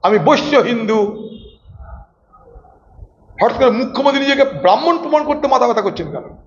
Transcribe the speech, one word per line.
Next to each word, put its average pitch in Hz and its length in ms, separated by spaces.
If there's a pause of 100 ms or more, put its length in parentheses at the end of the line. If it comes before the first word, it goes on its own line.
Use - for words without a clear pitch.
"আমি 208 160
বৈশ্য 285 380
হিন্দু"। 220 720 (2250)
হঠাৎ 240 160
করে 262 120
মুখ্যমন্ত্রী 277 520
নিজেকে 277 220
ব্রাহ্মণ 269 540
প্রমাণ 302 260
করতে 294 240
মাথা 247 180
ব্যথা 220 160
করছেন 175 280
কেন? 127 140 (220)